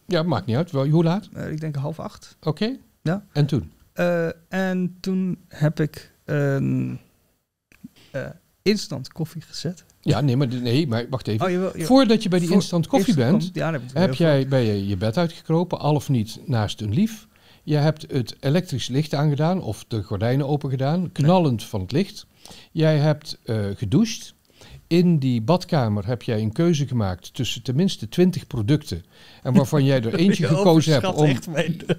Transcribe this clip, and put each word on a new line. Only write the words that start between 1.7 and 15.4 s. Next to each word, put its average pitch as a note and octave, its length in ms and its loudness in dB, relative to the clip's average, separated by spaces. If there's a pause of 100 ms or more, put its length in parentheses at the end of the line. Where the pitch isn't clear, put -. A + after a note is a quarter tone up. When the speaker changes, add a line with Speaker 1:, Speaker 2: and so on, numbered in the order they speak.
Speaker 2:
half C#3+ 240 -6
acht. - 420 -16
Speaker 1:
Oké. G#3+ 360 -4 (240)
Speaker 2:
Ja. F#3+ 300 -4
Speaker 1:
En D3 140 2
toen? G#2+ 260 -2 (220)
Speaker 2:
Eh, F3 340 0 (220)
en F#3 500 -2
toen F#3+ 380 -4 (100)
heb - 320 -2
ik - 340 -6 (120)
een, C3+ 760 -2 (1120)
eh, C3 160 -8 (340)
instant F3+ 500 -2
koffie D#3+ 300 -8
gezet. - 440 -10 (160)
Speaker 1:
Ja, A2+ 200 0
nee, C3+ 160 2
maar, C#3+ 100 2
nee, B2 400 0
maar A#2 220 -2
wacht - 180 -6
even. A2 180 -2
Speaker 2:
Oh, F#3 60 0
jawel, F3+ 200 -2
jawel. D#3+ 160 -8
Speaker 1:
Voordat A#3 360 6
je G3 60 -2
bij F3+ 100 2
die E3+ 80 -2
Speaker 2:
Voor F#3 100 4
Speaker 1:
instant F3 300 0
koffie G3 200 2
Speaker 2:
instant C3+ 240 4
Speaker 1:
bent, E3+ 120 2
Speaker 2:
koffie, F3 180 -6
ja, D3+ 100 -2
daar D3+ 80 -4
heb - 20 -12
ik B2 140 -14
het - 20 -4
Speaker 1:
heb F3 200 2
Speaker 2:
heel E3+ 100 4
Speaker 1:
jij, C#3+ 140 4
Speaker 2:
veel. C3 80 -2
Speaker 1:
ben C3+ 120 2
je G#2 260 0
je G2+ 100 -2
bed G#2+ 200 -2
uitgekropen, E3+ 640 -2